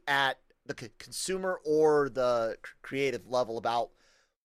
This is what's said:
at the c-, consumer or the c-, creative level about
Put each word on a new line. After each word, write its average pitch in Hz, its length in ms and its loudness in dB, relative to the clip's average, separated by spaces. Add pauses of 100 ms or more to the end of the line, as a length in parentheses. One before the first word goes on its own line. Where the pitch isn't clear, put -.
at 139 320 0 (320)
the - 160 -12
c-, 104 120 -18
consumer 185 680 -6
or 151 440 4
the 120 560 0
c-, - 80 -16 (100)
creative 131 440 -4
level 117 320 -2
about 117 320 -2 (540)